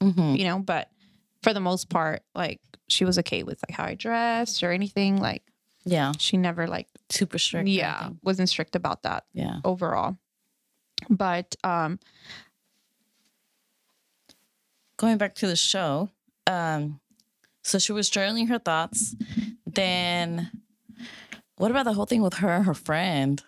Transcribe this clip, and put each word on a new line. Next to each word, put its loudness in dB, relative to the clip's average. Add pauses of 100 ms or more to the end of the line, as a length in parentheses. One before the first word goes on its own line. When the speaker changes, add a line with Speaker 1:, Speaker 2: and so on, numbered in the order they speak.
Speaker 1:
Mm-hmm. 4
Speaker 2:
you 0
know, 0
but -2 (520)
for 6
the -2
most 0
part, 0 (120)
like, -4 (300)
she 2
was 4
okay -2
with, -10
like, -12
how -4
I -6
dressed -2
or 0
anything. 2
Like, -2 (420)
Speaker 1:
Yeah. 2
Speaker 2:
she 2
never, 0
like, -6 (240)
Speaker 1:
Super -2
strict 0
or 2
Speaker 2:
yeah, 0
Speaker 1:
anything. -10
Speaker 2:
wasn't 0
strict -2
about -4
that -4 (100)
Speaker 1:
Yeah. -4
Speaker 2:
overall. 0 (920)
But, 2
um, 0 (3000)
Speaker 1:
Going 4
back -2
to 0
the 2
show, 0 (380)
um, -2 (640)
so 0
she 0
was -2
journaling 0
her 0
thoughts. -2 (500)
Then 0 (1040)
what 2
about 2
the 2
whole 0
thing 2
with 2
her 2
and 4
her 4
friend? 0